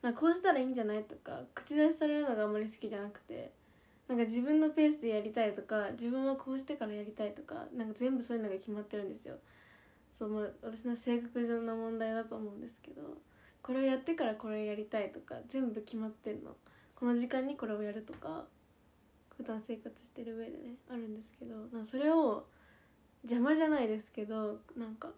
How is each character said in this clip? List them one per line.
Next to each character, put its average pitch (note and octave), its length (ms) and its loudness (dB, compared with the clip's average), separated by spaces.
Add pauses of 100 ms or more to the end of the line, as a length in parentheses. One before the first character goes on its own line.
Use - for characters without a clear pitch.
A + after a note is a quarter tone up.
な B3 100 0
ん - 20 0
か A#3+ 80 -6
「こ D#4 60 6
う E4+ 60 8
し F4+ 80 0
た F#4 120 6
ら C#4 60 4
い B3+ 40 2
い - 20 2
ん C4 80 0
じ A#3+ 80 0
ゃ A3 40 0
な G#3 100 0
い？」 G#3+ 100 -2
と - 100 -16
か、 - 280 -10 (100)
口 - 220 -6
出 D4+ 160 8
し D#4+ 60 0
さ D4+ 100 2
れ D4 120 4
る D4 60 2
の B3+ 100 2
が G#3+ 80 2
あ - 40 2
ん G#3 60 0
ま G#3+ 60 2
り G#3+ 100 -2
好 A3 80 -14
き G#3+ 120 -6
じ G#3+ 60 -6
ゃ G3+ 60 -4
な G3+ 80 -6
く G#3 120 -16
て、 - 300 -10 (560)
な B3+ 80 0
ん - 20 4
か A#3 60 6
自 A#3 180 2
分 D4+ 180 8
の D#4 120 8
ペ D4+ 160 8
ー D4+ 40 8
ス D4+ 100 0
で A#3 80 0
や G#3+ 120 2
り G#3+ 100 -4
た A3+ 140 4
い G#3 80 2
と G3+ 80 -6
か、 G#3 300 0
自 A#3 180 -4
分 C4 160 2
は C4+ 100 4
こ C4 180 -6
う C4+ 60 -2
し C4+ 60 -10
て D4 100 -4
か A#3 120 -4
ら G#3 60 -4
や G#3 100 -6
り G#3+ 80 -8
た G#3+ 140 -4
い G#3 80 -4
と - 100 -14
か、 - 220 -10 (100)
な A#3 100 -2
ん A3 40 -6
か G#3+ 40 -8
全 B3+ 240 2
部 A#3+ 60 0
そ A#3+ 100 -4
う A#3 40 0
い - 20 0
う A3 40 -2
の G#3 60 -2
が F#3+ 60 -2
決 G3 160 -6
ま G#3 100 -4
っ - 40 -6
て G#3 120 -6
る G#3 60 -4
ん F#3+ 100 -6
で - 60 -14
す - 80 -16
よ。 C3 80 -10 (760)
そ - 120 -8
う、 G#3 40 -4
ま G#3+ 120 -2
あ、 G#3 60 -2 (160)
私 A3+ 220 -8
の A#3+ 100 0
性 A#3+ 240 0
格 A#3+ 260 -4
上 A#3 160 0
の A3+ 140 -2
問 A3+ 240 -4
題 A3 140 0
だ A3+ 100 -2
と A3 120 -8
思 G#3+ 140 -6
う G3+ 60 -12
ん A3 60 -12
で A#3 80 -10
す - 120 -20
け - 100 -16
ど、 - 260 -12 (440)
こ B3+ 120 -4
れ C4 80 2
を - 20 4
や C4+ 140 4
っ - 20 0
て E4 160 0
か E4 100 0
ら A3 100 2
こ A3 140 -8
れ G#3+ 160 -2
や G#3+ 80 -2
り G#3 120 -4
た G#3+ 160 -2
い G3 100 -4
と - 80 -12
か、 - 160 -12 (120)
全 B3+ 260 0
部 G#3+ 80 -4
決 A3+ 160 -8
ま A3 100 -2
っ A3 40 -6
て G#3+ 220 -8
ん - 100 -10
の。 - 120 -14 (400)
こ - 100 -4
の A#3+ 100 6
時 A#3+ 120 2
間 C4 180 0
に C#4+ 100 -2
こ A#3+ 120 -6
れ A3 60 0
を G#3 100 -2
や G#3 80 -4
る G#3+ 100 -6
と - 120 -12
か、 - 320 -8 (920)
普 B3 60 -10
段 A3 180 -6
生 A3+ 160 -6
活 - 260 -14
し - 80 -20
て B3 120 -12
る A3+ 140 -8
上 A3+ 100 -8
で - 100 -12
ね、 A#3+ 180 -12 (140)
あ B3+ 40 -8
る A#3 80 -6
ん G#3+ 140 -8
で A3 80 -12
す - 140 -20
け B3+ 80 -14
ど、 A#3 100 -10
な G#3+ 100 -10
ん A#3+ 40 -14 (120)
か G#3+ 40 -8
そ B3+ 120 -4
れ D4 140 6
を D4 340 4 (800)
邪 A#3+ 160 0
魔 C#4 160 6
じ D#4 80 6
ゃ D#4 60 6
な D4+ 120 4
い A#3 60 2
で G#3+ 140 0
す - 100 -18
け G#3+ 140 -6
ど、 G#3+ 340 -2 (160)
な A#3 120 -6
ん A3 80 -10
か D#4+ 220 -12